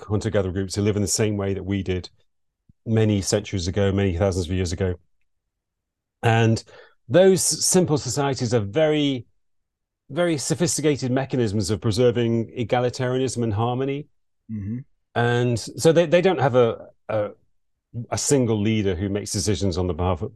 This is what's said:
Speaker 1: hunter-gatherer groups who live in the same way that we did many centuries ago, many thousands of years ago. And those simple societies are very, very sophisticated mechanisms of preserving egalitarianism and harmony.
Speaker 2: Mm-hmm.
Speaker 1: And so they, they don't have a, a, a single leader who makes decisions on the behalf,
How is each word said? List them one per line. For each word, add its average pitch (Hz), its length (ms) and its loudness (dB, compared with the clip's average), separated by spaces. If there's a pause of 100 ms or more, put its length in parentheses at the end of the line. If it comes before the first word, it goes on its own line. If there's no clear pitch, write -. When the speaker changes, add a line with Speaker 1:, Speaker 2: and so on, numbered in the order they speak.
Speaker 1:
hunter-gatherer 101 440 -2
groups 95 240 -6
who 104 80 0
live 104 120 2
in 104 60 -2
the 98 60 0
same 107 300 0
way 98 160 -2
that 92 100 -8
we 98 180 -2
did 92 280 -4 (760)
many 110 360 2
centuries 98 460 -2
ago, 98 240 0
many 98 260 2
thousands 92 280 0
of 80 60 -6
years 92 200 -2
ago. 90 240 -2 (1300)
And 113 420 2 (460)
those 180 320 6
simple 156 560 0
societies 127 560 -2
are 123 60 4
very, 143 680 0 (840)
very 165 280 0
sophisticated 135 720 0
mechanisms 117 600 0
of 101 100 -2
preserving 117 720 2
egalitarianism 123 880 -2
and 110 100 -2
harmony. 127 540 -4 (440)
Speaker 2:
Mm-hmm. 107 280 -8 (360)
Speaker 1:
And 120 420 2
so 147 340 0
they, 170 140 4
they 170 160 4
don't 175 180 2
have 123 160 2
a, 117 340 2 (200)
a, 107 200 -2 (840)
a 110 80 -4
single 113 420 2
leader 104 320 0
who 95 160 -2
makes 101 220 -6
decisions 95 480 -2
on 92 80 0
the 87 80 -2
behalf, 85 260 0 (140)